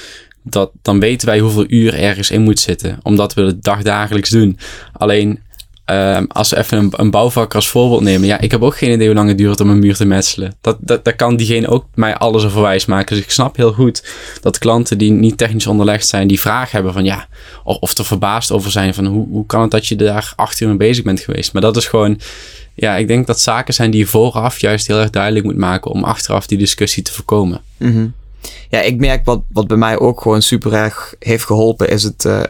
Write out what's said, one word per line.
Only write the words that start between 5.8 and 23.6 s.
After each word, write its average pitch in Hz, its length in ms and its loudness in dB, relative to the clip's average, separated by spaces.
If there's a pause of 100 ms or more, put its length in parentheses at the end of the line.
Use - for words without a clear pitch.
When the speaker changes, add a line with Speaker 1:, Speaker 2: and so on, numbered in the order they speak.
Speaker 1:
ehm, 95 440 0
als - 220 -2
we - 80 -2
even 113 200 0
een, 101 180 2
een 104 140 2
bouwvakker 113 480 0
als 101 100 0
voorbeeld 123 340 2
nemen, 95 240 2
ja, 104 140 0
ik 113 100 0
heb 113 120 0
ook - 160 2
geen 123 140 0
idee 113 140 2
hoe 107 100 4
lang 104 120 4
het 98 100 2
duurt 101 220 2
om 101 100 4
een 104 80 6
muur 101 180 4
te 104 80 0
metselen. 95 560 0
Dat, 113 200 0
dat, - 240 -2
daar 117 120 0
kan 120 200 2
diegene 113 320 0
ook 120 260 0
mij 110 220 0
alles 110 280 2
over 104 160 0
wijs 98 240 2
maken. 98 320 -2
Dus 98 80 -2
ik - 60 -12
snap - 260 -2
heel 117 160 2
goed 120 320 0 (360)
dat - 180 -2
klanten 117 400 0
die 107 120 4
niet 110 280 2
technisch 110 280 -2
onderlegd 104 400 0
zijn, 98 220 0
die 98 120 2
vraag 123 300 -2
hebben 95 220 -2
van, 95 120 -2
ja, 95 220 -4 (380)
of, - 120 -6
of - 220 -4
er 104 60 -4
verbaasd 107 480 -2
over 101 180 -2
zijn 95 240 0
van, 98 120 -2
"Hoe, 101 220 -2
hoe 107 180 -6
kan 113 160 0
het 113 80 0
dat 107 160 0
je 107 100 -2
daar 104 400 -2
acht - 240 -4
uur 113 80 0
mee 104 80 2
bezig 113 280 0
bent 95 160 0
geweest?" - 320 -6
Maar - 100 0
dat 110 140 2
is 117 100 -2
gewoon, 107 340 0 (540)
ja, 104 220 -2
ik 107 120 0
denk 120 180 2
dat 113 140 -2
zaken 123 340 -2